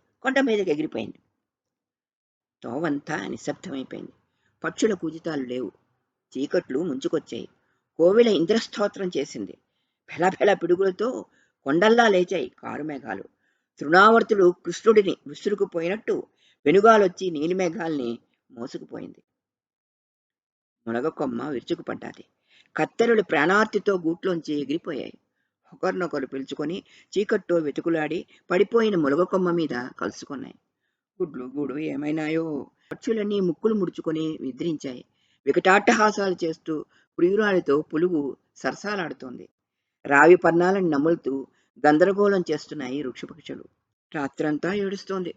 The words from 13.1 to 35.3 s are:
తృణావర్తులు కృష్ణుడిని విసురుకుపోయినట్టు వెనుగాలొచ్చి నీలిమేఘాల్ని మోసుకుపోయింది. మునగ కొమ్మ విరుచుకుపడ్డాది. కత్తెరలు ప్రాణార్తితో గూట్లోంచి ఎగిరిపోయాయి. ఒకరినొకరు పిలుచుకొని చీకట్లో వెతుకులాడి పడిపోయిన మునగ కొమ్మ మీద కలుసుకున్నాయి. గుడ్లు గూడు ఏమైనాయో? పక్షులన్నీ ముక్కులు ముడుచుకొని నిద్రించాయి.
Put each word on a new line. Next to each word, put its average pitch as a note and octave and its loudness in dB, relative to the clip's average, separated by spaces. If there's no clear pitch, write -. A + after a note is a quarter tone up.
తృణావర్తులు G3 6
కృష్ణుడిని G3+ 2
విసురుకుపోయినట్టు F#3 -6
వెనుగాలొచ్చి F#3+ 6
నీలిమేఘాల్ని E3 -4
మోసుకుపోయింది. A#2+ -14
మునగ A#2 -2
కొమ్మ C3 -6
విరుచుకుపడ్డాది. A#2+ -10
కత్తెరలు A3 0
ప్రాణార్తితో F#3+ 0
గూట్లోంచి E3+ -4
ఎగిరిపోయాయి. D3 -6
ఒకరినొకరు D#3+ -4
పిలుచుకొని D3 -8
చీకట్లో G3 0
వెతుకులాడి D#3 -2
పడిపోయిన G#3 2
మునగ D3+ 2
కొమ్మ F#3+ 0
మీద C3+ -4
కలుసుకున్నాయి. - -10
గుడ్లు C3 -8
గూడు C3+ -6
ఏమైనాయో? D3+ -4
పక్షులన్నీ G#3 -2
ముక్కులు F#3+ 0
ముడుచుకొని D#3+ -4
నిద్రించాయి. C#3 -8